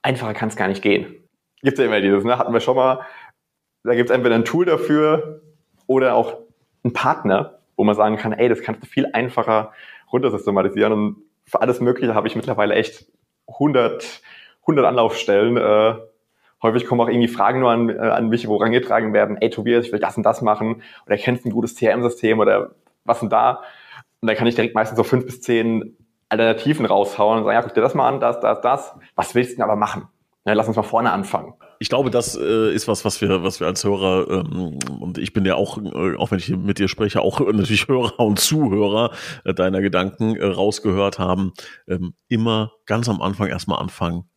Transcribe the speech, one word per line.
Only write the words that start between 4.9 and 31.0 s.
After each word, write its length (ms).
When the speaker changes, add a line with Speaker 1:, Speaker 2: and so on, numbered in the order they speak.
Speaker 1:
oder 280
auch 240
einen 100
Partner, 680
wo 80
man 100
sagen 220
kann, 160
„Ey, 160
das 140
kannst 200
du 40
viel 260
einfacher 600
runtersystematisieren.“ 800
Und 240
für 140
alles 200
Mögliche 340
habe 140
ich 80
mittlerweile 380
echt 320
hundert, 760
hundert 200
Anlaufstellen. 680
Äh, 400
häufig 240
kommen 140
auch 80
irgendwie 200
Fragen 320
nur 100
an, 180
äh, 60
an 340
mich, 200
wo 80
rangetragen 560
werden, 260
„Ey, 120
Tobias, 360
ich 60
will 80
das 160
und 80
das 180
machen.“ 400
Oder, 100
„Kennst 280
du 40
ein 40
gutes 220
C-R-M-System 640
oder 360
was 160
denn 100
da?“ 320
Und 80
dann 80
kann 100
ich 80
direkt 200
meistens 220
so 80
fünf 200
bis 160
zehn 560
Alternativen 580
raushauen 520
und 60
sagen, 120
„Ja, 60
guck 120
dir 60
das 140
mal 140
an, 120
das, 200
das, 200
das. 340
Was 180
willst 180
du 40
denn 80
aber 120
machen? 300
Ne, 100
lass 140
uns 80
mal 60
vorne 280